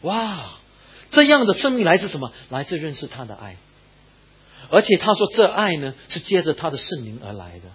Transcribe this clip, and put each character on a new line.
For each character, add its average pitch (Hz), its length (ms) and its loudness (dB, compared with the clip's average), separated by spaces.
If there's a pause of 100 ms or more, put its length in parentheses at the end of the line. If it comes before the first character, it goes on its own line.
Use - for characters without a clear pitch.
哇， 190 560 -6 (520)
这 294 120 6
样 285 240 6
的 202 80 4
生 269 180 0
命 240 120 0
来 170 120 6
自 190 120 -2
什 156 120 -8
么？ 127 120 -8 (180)
来 131 140 -6
自 175 120 -8
认 151 180 -8
识 143 120 -12
他 131 180 -14
的 107 100 -14
爱。 92 220 -16 (1120)
而 202 120 6
且 202 140 4
他 208 180 2
说 202 180 0
这 220 140 6
爱 185 300 0
呢， 139 180 -6 (140)
是 175 120 -6
接 185 220 0
着 156 120 0
他 165 160 -6
的 139 60 -8
圣 135 280 -6
灵 110 200 -14
而 101 80 -12
来 87 260 -14
的。 90 60 -20 (100)